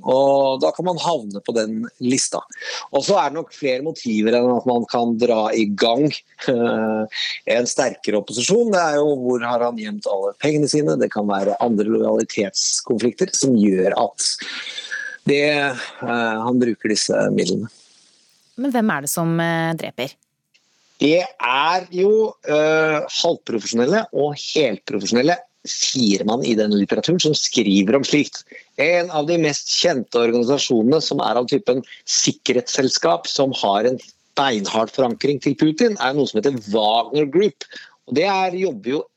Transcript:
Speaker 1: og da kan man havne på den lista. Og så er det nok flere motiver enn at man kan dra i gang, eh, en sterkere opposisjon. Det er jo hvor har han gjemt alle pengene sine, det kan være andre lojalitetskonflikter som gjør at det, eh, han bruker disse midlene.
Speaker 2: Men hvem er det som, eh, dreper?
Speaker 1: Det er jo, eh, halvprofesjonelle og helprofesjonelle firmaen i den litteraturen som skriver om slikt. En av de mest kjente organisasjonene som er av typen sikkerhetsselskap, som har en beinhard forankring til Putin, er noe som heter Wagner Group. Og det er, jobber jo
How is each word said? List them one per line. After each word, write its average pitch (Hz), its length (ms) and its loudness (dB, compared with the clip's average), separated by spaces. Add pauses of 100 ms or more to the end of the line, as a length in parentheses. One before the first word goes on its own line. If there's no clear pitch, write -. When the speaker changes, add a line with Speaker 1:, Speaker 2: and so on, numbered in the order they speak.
Speaker 1:
og 135 560 2
da 156 120 2
kan 170 120 -6
man 175 140 -2
havne 113 420 -4
på 117 120 -4
den 110 280 -2 (200)
lista. - 380 0 (500)
Og 139 160 0
så 190 120 4
er 147 100 2
det 151 100 -6
nok - 160 -10
flere 135 300 -2
motiver 113 520 0
enn 123 180 4
at - 140 -2
man 120 220 2
kan 117 300 0
dra 110 320 2
i 110 140 2 (100)
gang, 123 300 2 (420)
eh, 110 720 0 (360)
en 120 120 0
sterkere 104 520 -2
opposisjon. 196 520 0
Det 180 80 2
er 147 200 0
jo 147 200 2
hvor 123 240 0
har 120 220 0
han 117 140 -6
gjemt 104 300 -8
alle 101 300 -2
pengene 151 300 2
sine, 151 280 0
det 107 140 0
kan 104 160 -2
være 98 340 0
andre 107 300 2
lojalitetskonflikter 110 1400 -2
som 135 240 2
gjør 95 400 4
at - 300 -2 (960)
det, 143 240 4
eh, 120 840 -2 (100)
han 123 160 2
bruker 110 320 0
disse 104 400 0
midlene. 101 380 -2 (840)
Speaker 2:
Men 262 140 -4
hvem 220 220 2
er 139 100 -4
det 147 80 -6
som, 165 280 0
eh, 165 360 0
dreper? - 380 -8 (840)
Speaker 1:
Det 165 300 2
er 160 640 -2
jo, 208 420 2 (140)
eh, 156 560 2
halvprofesjonelle 131 1080 -2
og 143 260 0
helprofesjonelle 117 960 0 (320)
firmaen 110 800 0
i 117 120 0
den 107 200 2
litteraturen 110 440 0
som 156 160 2
skriver 101 600 2
om 131 80 -2
slikt. - 380 -2 (380)
En 175 300 2
av 151 180 -2
de 175 120 2
mest 147 320 -2
kjente 135 480 0
organisasjonene 120 800 2
som 143 220 -4
er 110 140 0
av 123 120 -2
typen 131 320 0 (260)
sikkerhetsselskap, - 1200 0
som 135 340 0
har 107 280 2
en 127 100 -2 (380)
beinhard 110 560 0
forankring 135 480 0
til 143 180 0
Putin, 156 440 2
er 135 120 0
noe 139 140 2
som 107 120 -2
heter 139 160 0 (160)
Wagner 113 520 2
Group. 175 420 0 (380)
Og 127 140 -4
det 185 100 2
er, 190 300 0
jobber 127 320 -4
jo 151 80 -2 (180)